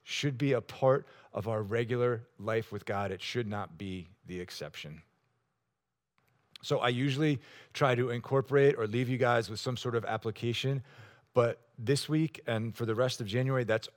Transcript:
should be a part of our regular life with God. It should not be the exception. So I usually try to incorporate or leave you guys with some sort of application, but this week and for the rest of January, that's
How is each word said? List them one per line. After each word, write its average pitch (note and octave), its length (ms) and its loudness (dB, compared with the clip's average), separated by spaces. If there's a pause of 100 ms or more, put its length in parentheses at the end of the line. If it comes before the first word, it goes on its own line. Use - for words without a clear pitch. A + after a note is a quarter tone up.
should C#3+ 300 -4
be C#3 160 2
a A#2 80 2
part - 460 2 (260)
of G2+ 160 -4
our G#2+ 140 -2
regular A#2+ 600 0 (160)
life A2 320 -2
with G#2 140 -10
God. G2+ 260 -2
It F2+ 120 -8
should A#2+ 240 -4
not F#2+ 320 -8
be F#2 320 -8 (160)
the F2+ 120 -10
exception. D#2 640 -12 (1600)
So C#3+ 200 0
I B2 100 2
usually C#3 500 2 (320)
try C3 220 4
to A#2+ 160 0
incorporate C3+ 680 4
or A2 100 0
leave A#2 220 0
you C3 80 0
guys A#2+ 320 2
with A2 120 -8
some B2+ 180 -4
sort A#2+ 160 -4
of A2 100 0
application, A#2 800 -2 (500)
but A#2 300 4 (160)
this C3+ 280 0
week D#3 400 0
and A2+ 300 -2
for A#2+ 80 -4
the A2 100 0
rest B2 280 0
of G#2+ 40 -6
January, B2+ 380 0
that's A2 320 0